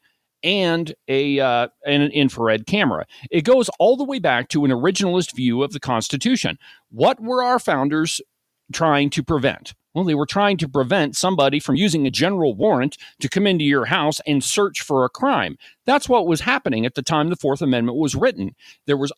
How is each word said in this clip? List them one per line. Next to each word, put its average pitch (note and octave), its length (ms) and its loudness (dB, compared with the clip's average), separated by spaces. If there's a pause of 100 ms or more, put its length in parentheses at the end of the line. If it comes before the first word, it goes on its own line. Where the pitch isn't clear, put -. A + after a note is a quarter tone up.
(420)
and E3+ 520 -2 (120)
a, C#3 320 0
uh, B2 300 0 (180)
and C#3+ 160 2
an D3 80 0
infrared A2+ 560 0
camera. C3 400 0 (240)
It E3+ 120 0
goes B3 260 4 (100)
all A3+ 180 4
the C#4 80 -4
way C4+ 140 -6
back B2+ 300 0
to D3 160 0
an C#3 60 2
originalist F3 680 0
view B2 260 0
of C#3+ 100 -4
the C#3+ 80 -10
Constitution. C3+ 800 -2 (320)
What F3 300 0
were B3 240 -2
our B3 140 2
founders D3+ 600 -2 (520)
trying C#3+ 380 2
to C#3+ 120 -4
prevent? C#3 520 -2 (200)
Well, F3+ 100 0
they E3 100 2
were C#3+ 120 0
trying G3+ 320 0
to D#3 100 -4
prevent D3 480 0
somebody D3 420 2
from C#3 160 -2
using D#3+ 320 2
a B2+ 40 -2
general D#3 440 0
warrant C#3 440 0 (220)
to C#3 80 -2
come G3+ 200 0
into E3+ 160 2
your C#3+ 220 2
house D#3 420 0
and C#3+ 160 0
search G3+ 360 -2
for C3 240 0
a B2+ 40 0
crime. D3 480 -2 (300)
That's C#4 220 0
what A3+ 180 2
was E3 160 0
happening F3+ 440 -2
at C3 80 -6
the C#3 80 -6
time D#3+ 280 0
the F3 60 -2
Fourth C#3+ 260 -2
Amendment B2 360 0
was D3+ 160 -2
written. C3+ 400 -2 (320)
There C#3+ 120 2
was C#3 200 -4